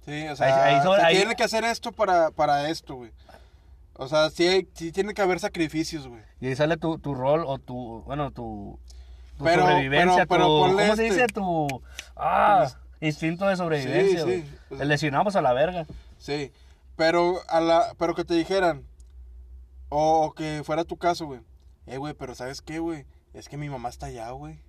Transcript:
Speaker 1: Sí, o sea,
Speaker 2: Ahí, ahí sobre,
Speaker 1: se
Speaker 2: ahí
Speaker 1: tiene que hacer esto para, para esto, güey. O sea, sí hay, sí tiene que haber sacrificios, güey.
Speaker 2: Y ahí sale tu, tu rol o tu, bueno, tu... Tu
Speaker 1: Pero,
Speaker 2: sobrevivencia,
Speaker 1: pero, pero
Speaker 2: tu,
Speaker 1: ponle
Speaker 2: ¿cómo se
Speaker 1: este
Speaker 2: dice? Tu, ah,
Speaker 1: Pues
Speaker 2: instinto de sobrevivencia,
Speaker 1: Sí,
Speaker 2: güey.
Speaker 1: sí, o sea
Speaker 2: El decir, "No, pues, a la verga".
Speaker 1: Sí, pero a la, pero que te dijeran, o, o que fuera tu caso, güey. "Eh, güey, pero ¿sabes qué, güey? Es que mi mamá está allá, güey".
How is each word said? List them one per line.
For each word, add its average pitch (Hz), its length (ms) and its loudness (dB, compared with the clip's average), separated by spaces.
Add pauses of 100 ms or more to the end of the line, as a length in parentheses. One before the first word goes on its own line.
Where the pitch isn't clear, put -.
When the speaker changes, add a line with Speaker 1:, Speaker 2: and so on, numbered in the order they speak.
Speaker 1:
Sí, 151 240 -10
o 143 80 -8
sea, 135 280 4
Speaker 2:
Ahí, 143 120 6
ahí - 60 4
sobre, 190 180 4
Speaker 1:
se 170 60 6
Speaker 2:
ahí 170 100 6
Speaker 1:
tiene 202 200 2
que 240 80 0
hacer 220 200 -2
esto 233 280 -4
para, 180 400 2
para 147 360 0
esto, 156 280 -8
güey. 120 160 -16 (800)
O 135 140 -10
sea, 156 220 4
sí 170 160 0
hay, 185 280 2
sí 165 180 -10
tiene 196 220 -4
que 208 80 -2
haber 180 180 2
sacrificios, 160 680 -4
güey. 117 140 -16 (200)
Speaker 2:
Y 127 80 -4
ahí 131 80 -2
sale 156 200 0
tu, 160 220 -4
tu 143 160 -6
rol 143 320 2
o 135 120 -6
tu, 120 460 -12
bueno, 139 260 -6
tu... 107 480 -12 (600)
Tu 143 60 -10
Speaker 1:
Pero, 165 180 4
Speaker 2:
sobrevivencia, 147 640 4
Speaker 1:
pero, - 20 -18
pero 170 180 4
Speaker 2:
tu, 151 140 4
Speaker 1:
ponle 190 220 4
Speaker 2:
¿cómo 214 140 4
se 226 120 0
Speaker 1:
este 202 140 0
Speaker 2:
dice? 240 60 4
Tu, 165 540 -4 (320)
ah, 185 460 4
Speaker 1:
Pues 135 160 0 (240)
Speaker 2:
instinto 160 460 -2
de 196 100 2
sobrevivencia, 170 600 2
Speaker 1:
Sí, 156 60 -2
Speaker 2:
güey. 175 180 -2
Speaker 1:
sí, 143 120 -16 (160)
o 135 60 -10
sea 139 60 -6
Speaker 2:
El 143 80 -2
decir, 147 220 0
"No, 147 100 2
pues, 202 140 -2
a 175 60 4
la 127 120 2
verga". 160 320 0 (320)
Speaker 1:
Sí, 143 340 -8 (420)
pero 175 540 2
a 165 120 2
la, 165 380 2
pero 170 160 0
que 170 120 -4
te 170 80 -2
dijeran, 170 500 0 (1040)
o, 156 380 4
o 160 80 -8
que 156 280 -6
fuera 160 220 -2
tu 165 140 -10
caso, 175 280 -2
güey. 127 140 -14 (460)
"Eh, 123 120 -12
güey, 147 160 -8
pero 127 200 -14
¿sabes 127 280 -10
qué, 156 160 -10
güey? 165 280 -6 (280)
Es - 140 -18
que 143 80 -14
mi 147 120 -8
mamá 135 200 -8
está 139 180 -12
allá, 120 240 -12
güey". 151 380 -16